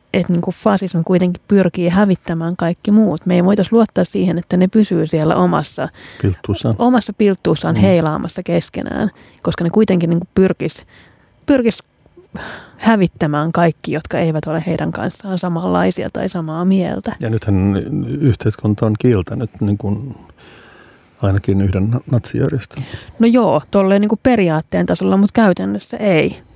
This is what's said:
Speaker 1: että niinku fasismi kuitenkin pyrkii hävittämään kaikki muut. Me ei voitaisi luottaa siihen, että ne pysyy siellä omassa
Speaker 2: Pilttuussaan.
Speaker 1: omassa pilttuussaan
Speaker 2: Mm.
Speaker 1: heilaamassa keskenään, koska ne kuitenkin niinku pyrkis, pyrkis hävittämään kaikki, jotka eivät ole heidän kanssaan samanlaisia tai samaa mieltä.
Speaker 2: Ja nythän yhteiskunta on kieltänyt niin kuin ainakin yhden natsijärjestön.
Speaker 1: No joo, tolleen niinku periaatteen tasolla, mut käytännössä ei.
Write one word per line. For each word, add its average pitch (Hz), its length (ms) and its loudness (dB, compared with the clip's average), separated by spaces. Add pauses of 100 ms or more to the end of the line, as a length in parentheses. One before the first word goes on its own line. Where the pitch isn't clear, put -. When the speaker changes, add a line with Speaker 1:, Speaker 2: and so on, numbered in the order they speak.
(140)
Speaker 1:
että 180 200 0
niinku 170 180 -2
fasismi 190 540 0
kuitenkin 180 420 0
pyrkii 180 420 2
hävittämään 175 680 0
kaikki 175 340 -2
muut. 202 340 4
Me 180 100 2
ei 175 100 4
voitaisi 196 280 2
luottaa 220 300 2
siihen, 180 340 0
että 175 200 -2
ne 185 100 4
pysyy 185 400 2
siellä 156 280 0
omassa 170 520 0 (340)
Speaker 2:
Pilttuussaan. 101 580 -2
Speaker 1:
omassa 240 340 0
pilttuussaan 175 640 0
Speaker 2:
Mm. - 60 0
Speaker 1:
heilaamassa 165 640 2
keskenään, - 640 -4 (320)
koska - 220 -4
ne 170 60 0
kuitenkin 185 400 2
niinku 170 260 -2
pyrkis, 185 500 0 (600)
pyrkis 254 380 0 (920)
hävittämään 170 760 0
kaikki, 170 400 0
jotka - 280 -4
eivät 156 280 -2
ole 160 200 -4
heidän 165 240 -2
kanssaan 185 460 -6
samanlaisia 180 760 -2
tai - 160 -4
samaa 165 360 -6
mieltä. 190 560 0
Speaker 2:
Ja 117 80 -2
nythän 101 460 0 (460)
yhteiskunta 110 640 0
on 107 140 0
kieltänyt 117 500 0 (120)
niin 104 160 0
kuin 104 380 -8 (1080)
ainakin 98 400 0
yhden 98 300 0 (200)
natsijärjestön. - 720 -4 (360)
Speaker 1:
No 226 80 4
joo, 226 340 2 (100)
tolleen 196 300 2
niinku 214 220 0
periaatteen 175 640 0
tasolla, 190 320 0
mut 196 140 2
käytännössä 202 640 0
ei. 160 440 0 (140)